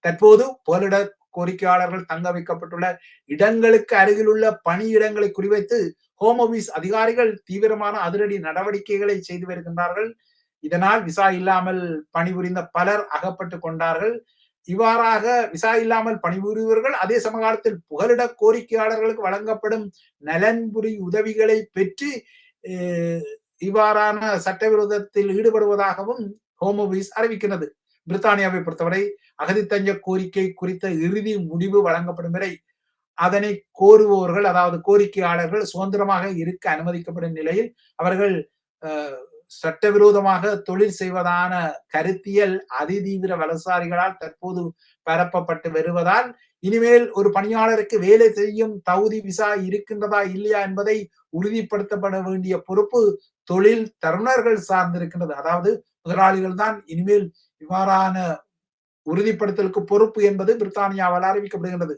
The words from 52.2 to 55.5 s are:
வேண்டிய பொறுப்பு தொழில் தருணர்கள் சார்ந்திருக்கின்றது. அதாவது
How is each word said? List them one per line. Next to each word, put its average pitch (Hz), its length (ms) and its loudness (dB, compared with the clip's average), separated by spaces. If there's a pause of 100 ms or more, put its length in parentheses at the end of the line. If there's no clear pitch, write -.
வேண்டிய 185 340 -4
பொறுப்பு 208 440 0 (420)
தொழில் 214 420 4 (140)
தருணர்கள் 220 680 0
சார்ந்திருக்கின்றது. 175 640 -4
அதாவது 175 540 -2 (160)